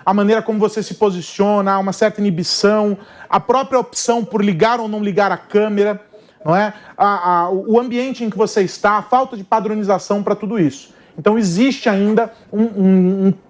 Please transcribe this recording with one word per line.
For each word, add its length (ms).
a 100
maneira 280
como 160
você 240
se 120
posiciona, 800
há 60
uma 140
certa 280
inibição, 760
a 100
própria 400
opção 460
por 180
ligar 380
ou 80
não 140
ligar 280
a 60
câmera, 640
não 120
é? 160
A, 340
a, 200
o 280
ambiente 460
em 60
que 60
você 260
está, 300
a 100
falta 340
de 80
padronização 800
pra 120
tudo 240
isso. 360
Então, 180
existe 520
ainda 440
um, 120
um, 640
um 80